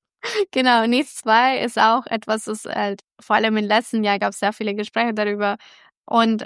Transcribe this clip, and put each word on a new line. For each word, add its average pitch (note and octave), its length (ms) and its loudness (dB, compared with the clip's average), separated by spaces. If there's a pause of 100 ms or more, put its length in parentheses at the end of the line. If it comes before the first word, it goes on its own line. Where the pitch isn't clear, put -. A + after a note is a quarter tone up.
<laughs> - 40 -20 (440)
Genau, B3 360 4
nis B3 280 0
zwei B3 460 2
ist A#3 180 -4
auch A3+ 280 4
etwas, A3 380 -4
das G#3+ 200 -8
halt G3+ 380 -6 (180)
vor - 160 0
allem A3 220 2
im G#3+ 60 0
letzten A3 380 0
Jahr G3+ 160 2
gab G3+ 120 -2
es - 100 -16
sehr G3+ 120 0
viele G#3 220 -6
Gespräche A3 400 -4
darüber. G#3 420 -2 (480)
Und A3+ 420 2